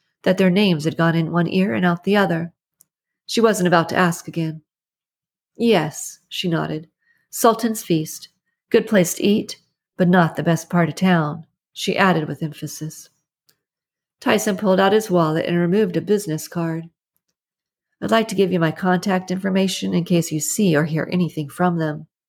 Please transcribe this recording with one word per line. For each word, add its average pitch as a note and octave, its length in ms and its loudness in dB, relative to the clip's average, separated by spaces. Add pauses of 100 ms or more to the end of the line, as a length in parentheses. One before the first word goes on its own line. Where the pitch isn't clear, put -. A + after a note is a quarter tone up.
(220)
that F#3 160 0
their F#3 140 4
names F3+ 340 2
had D#3+ 100 -2
gone E3 200 2
in E3 160 0
one E3+ 180 0
ear F#3+ 240 0
and F3+ 120 0
out F3 200 0
the G3 100 2
other. E3+ 380 0 (720)
She - 160 -2
wasn't G3 260 2
about E3 220 2
to - 80 -4
ask E3+ 300 0
again. D#3+ 340 -6 (960)
"Yes," F3+ 640 0 (100)
she - 180 -6
nodded. D#3 400 -4 (420)
"Sultan's A3 540 0
Feast. - 460 -4 (400)
Good A3 180 2
place F3+ 280 2
to - 80 -6
eat, G#3 360 0 (380)
but F3+ 100 2
not F3+ 280 4
the D3 80 -4
best E3 260 0
part E3+ 180 2
of D3 80 -8
town," E3 500 0 (280)
she - 240 -6
added E3 300 2
with D3+ 160 -8
emphasis. D#3 640 -10 (1080)
Tyson G#3 360 0
pulled F#3+ 240 0
out G3 140 4
his G#3+ 180 0
wallet D#3+ 340 0
and E3+ 120 -2
removed F3 400 0
a D#3 40 0
business G3 460 -2
card. E3 420 -6 (1120)
"I'd G#3 120 -6
like A3 180 2
to G3+ 60 -6
give F#3+ 180 2
you F3+ 60 0
my D#3+ 120 2
contact F#3 580 0
information F#3+ 640 -2
in E3+ 120 0
case E3+ 260 0
you D#3 80 -2
see F3+ 340 0
or D3 120 2
hear D#3 260 -4
anything D#3 380 -2
from F3 300 -2
them." D#3 280 -4 (220)